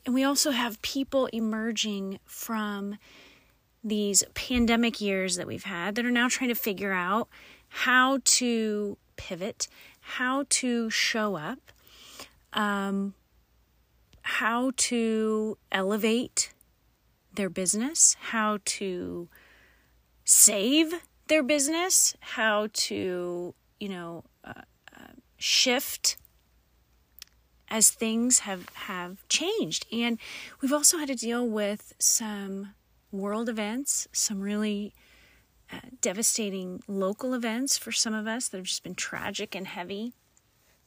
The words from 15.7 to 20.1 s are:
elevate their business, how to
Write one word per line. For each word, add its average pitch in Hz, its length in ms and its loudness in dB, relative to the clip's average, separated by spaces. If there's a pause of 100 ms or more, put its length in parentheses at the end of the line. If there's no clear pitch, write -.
elevate 214 800 0 (800)
their 196 160 -2
business, 202 720 2
how 214 440 0
to 180 640 -6 (960)